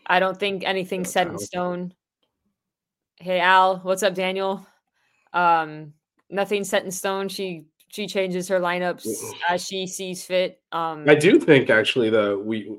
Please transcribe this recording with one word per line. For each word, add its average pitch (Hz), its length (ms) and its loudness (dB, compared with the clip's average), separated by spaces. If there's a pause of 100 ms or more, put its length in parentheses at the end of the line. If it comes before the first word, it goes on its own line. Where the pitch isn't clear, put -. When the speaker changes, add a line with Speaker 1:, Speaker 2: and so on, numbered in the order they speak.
Speaker 1:
I 180 140 2
don't 185 180 0
think 196 280 -4
anything's 185 480 -4
Speaker 2:
That's - 0 -
Speaker 1:
set 185 140 2
in - 60 -8
Speaker 2:
Al. 175 60 -10
Speaker 1:
stone. 180 540 -6 (1200)
Hey, 180 240 -2
Al. 185 380 6
What's 185 260 -2
up, 190 100 2
Daniel? 190 520 -4 (680)
Um, 156 600 0 (360)
nothing's 196 400 -2
set 202 140 0
in 190 80 -10
stone. 196 380 -4
She, 180 360 -10 (240)
she 208 180 -10
changes 185 400 -4
her 190 120 0
lineups 180 460 -2
Speaker 2:
Mm-mm. - 280 -8 (160)
Speaker 1:
as 180 160 -2
she 190 220 -6
sees 185 380 -10
fit. 185 360 -2 (100)
Um, 165 360 -6
Speaker 2:
I 151 80 8
do 180 240 6
think, 135 300 6
actually, 110 400 4
though, 104 300 2
we, 107 400 -6